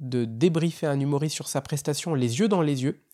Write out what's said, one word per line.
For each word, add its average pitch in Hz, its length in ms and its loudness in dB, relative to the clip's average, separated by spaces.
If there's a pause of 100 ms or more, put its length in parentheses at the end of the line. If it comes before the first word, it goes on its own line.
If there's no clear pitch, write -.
de 123 260 -2
débriefer 160 640 2
un 139 120 2
humoriste 143 360 0
sur - 120 -10
sa 139 140 -2
prestation 151 540 -4
les 123 240 2
yeux 226 80 4
dans 196 140 2
les 143 220 0
yeux 151 200 -2 (100)